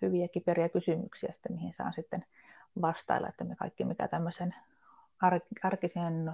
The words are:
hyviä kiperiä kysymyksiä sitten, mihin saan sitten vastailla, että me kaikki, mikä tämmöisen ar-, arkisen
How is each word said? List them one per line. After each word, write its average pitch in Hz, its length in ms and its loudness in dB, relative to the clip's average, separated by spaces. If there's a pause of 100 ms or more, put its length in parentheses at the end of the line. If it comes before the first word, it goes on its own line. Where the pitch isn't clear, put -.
hyviä 180 260 2
kiperiä 170 420 2
kysymyksiä - 640 0
sitten, - 200 -8
mihin 170 200 -6
saan - 200 -4
sitten - 320 -6 (560)
vastailla, - 480 2
että - 140 -8
me - 120 -6
kaikki, - 300 -4
mikä - 220 0
tämmöisen 170 480 -2 (680)
ar-, 180 180 6 (240)
arkisen 170 720 0